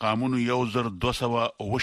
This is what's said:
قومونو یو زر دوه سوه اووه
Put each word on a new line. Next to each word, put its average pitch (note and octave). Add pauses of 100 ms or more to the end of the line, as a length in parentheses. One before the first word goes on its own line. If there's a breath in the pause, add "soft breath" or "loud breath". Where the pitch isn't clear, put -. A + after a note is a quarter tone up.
قومونو B2
یو B2 (140)
زر A#2
دوه A2
سوه A#2
اووه A2+